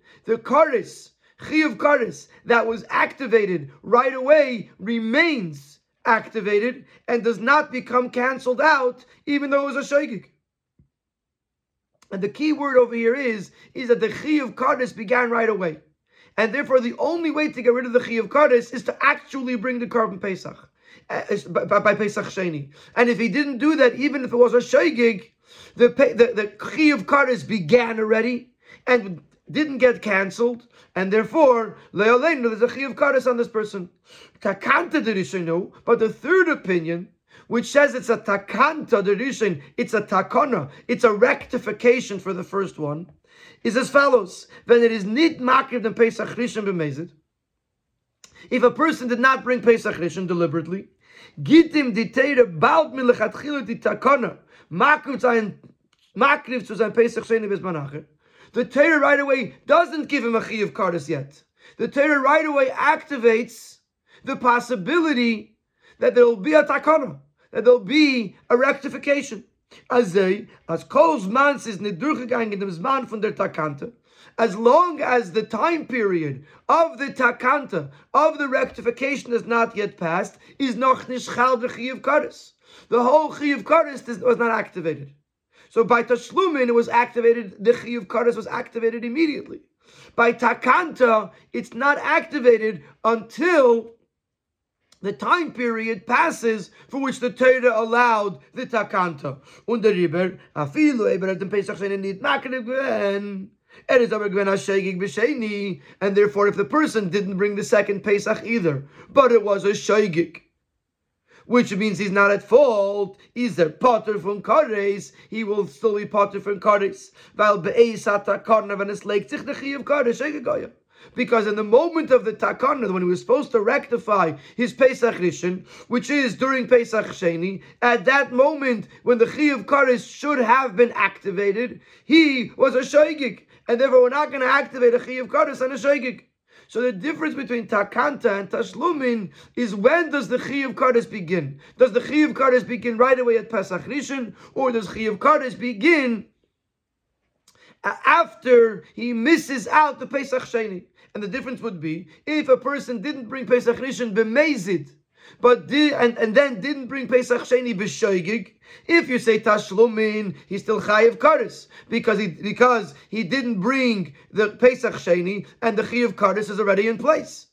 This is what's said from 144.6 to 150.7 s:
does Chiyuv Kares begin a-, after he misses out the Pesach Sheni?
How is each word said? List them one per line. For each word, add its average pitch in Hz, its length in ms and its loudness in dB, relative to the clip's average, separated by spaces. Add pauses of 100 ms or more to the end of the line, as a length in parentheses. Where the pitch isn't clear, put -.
does 226 160 -4
Chiyuv 220 300 -6
Kares 269 420 2
begin 247 680 0 (1600)
a-, - 200 -4
after 247 800 4 (100)
he 240 200 -6
misses 254 520 0
out 302 320 2
the 262 80 -10
Pesach 262 360 -4
Sheni? 214 420 -8 (280)